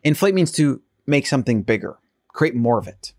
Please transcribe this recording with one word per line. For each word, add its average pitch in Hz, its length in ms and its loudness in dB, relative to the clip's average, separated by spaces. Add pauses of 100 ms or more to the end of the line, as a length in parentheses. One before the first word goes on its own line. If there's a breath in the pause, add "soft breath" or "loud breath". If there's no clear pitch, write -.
Inflate 190 320 2
means 180 180 2
to 143 300 0 (240)
make 143 220 0
something 120 340 0
bigger, 104 340 -4 (300)
create 156 300 -2
more 117 200 2
of 98 120 -4
it. - 300 -20